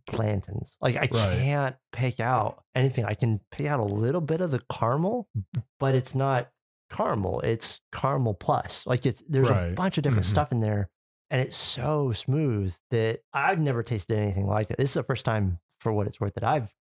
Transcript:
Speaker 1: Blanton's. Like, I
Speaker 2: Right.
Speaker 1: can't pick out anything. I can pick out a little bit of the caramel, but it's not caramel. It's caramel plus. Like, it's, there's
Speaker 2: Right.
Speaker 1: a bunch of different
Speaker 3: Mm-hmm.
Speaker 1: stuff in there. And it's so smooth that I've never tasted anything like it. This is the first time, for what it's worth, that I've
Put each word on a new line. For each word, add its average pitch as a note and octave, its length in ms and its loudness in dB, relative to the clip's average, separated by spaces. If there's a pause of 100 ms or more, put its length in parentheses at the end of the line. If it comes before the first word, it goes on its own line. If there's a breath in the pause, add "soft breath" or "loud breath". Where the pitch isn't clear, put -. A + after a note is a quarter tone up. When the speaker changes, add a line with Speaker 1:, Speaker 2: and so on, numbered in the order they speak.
Speaker 1:
Blanton's. G#2 720 -4
Like, A#2+ 160 0
I - 160 0
Speaker 2:
Right. G#2+ 280 2
Speaker 1:
can't C3+ 360 0 (160)
pick B2 300 -2
out A#2 420 0 (100)
anything. B2+ 300 2
I G2+ 120 0
can A2 260 2 (100)
pick D3 160 -4
out C#3+ 140 0
a - 20 0
little A2 380 0
bit D#3+ 180 0
of F3+ 120 0
the B2+ 100 0 (100)
caramel, E3 560 0 (500)
but C3+ 160 2
it's C3 220 0
not C3 340 0 (400)
caramel. G#2 520 -2
It's - 400 -2 (100)
caramel C3+ 420 0
plus. - 540 -2
Like, B2+ 180 0
it's, B2 220 0
there's C3+ 220 4
Speaker 2:
Right. F2 220 2
Speaker 1:
a - 20 -4
bunch F3+ 240 -2
of - 80 0
different A2 200 2
Speaker 3:
Mm-hmm. G2+ 60 0
Speaker 1:
stuff C#3 220 2
in A#2 80 2
there. G#2 280 0 (400)
And B2+ 120 0
it's - 160 -4
so C#3 560 0
smooth A#2 600 0 (180)
that A2+ 320 0 (100)
I've E3 260 2
never C3 240 0
tasted A2 340 -2
anything G2 300 0
like G#2 240 0
it. - 60 -4
This C3+ 140 0
is - 20 -2
the D3 100 0
first - 220 -4
time, G2+ 340 0 (220)
for A2+ 100 0
what G#2 160 0
it's - 140 -8
worth, G#2 140 -4
that G2+ 100 -6
I've B2+ 280 0 (180)